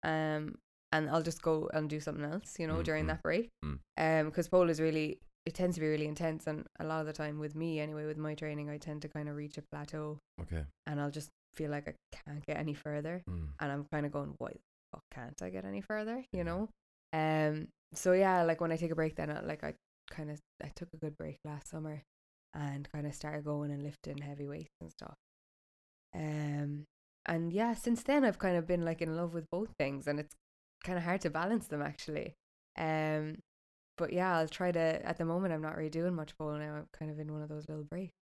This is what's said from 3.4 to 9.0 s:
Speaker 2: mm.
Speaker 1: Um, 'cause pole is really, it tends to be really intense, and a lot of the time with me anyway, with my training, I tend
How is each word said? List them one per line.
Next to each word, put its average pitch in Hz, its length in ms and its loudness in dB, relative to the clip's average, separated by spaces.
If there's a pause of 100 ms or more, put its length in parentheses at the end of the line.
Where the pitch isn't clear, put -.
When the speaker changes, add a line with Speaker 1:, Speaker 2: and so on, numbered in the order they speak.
Speaker 2:
mm. 147 140 -4 (200)
Speaker 1:
Um, 160 340 6
'cause 170 160 2
pole 180 220 8
is 156 100 2
really, 156 380 2 (260)
it 170 100 -4
tends 180 220 2
to 160 40 -4
be 156 80 4
really 151 180 2
intense, 160 400 -2
and 151 200 -4 (120)
a 160 80 -4
lot 160 140 0
of 151 60 -2
the 151 60 -6
time 151 260 -4
with 151 160 -4
me 160 260 0
anyway, 151 260 -4
with 151 100 -4
my 151 180 -2
training, 151 360 -4
I 147 80 -6
tend 151 240 -6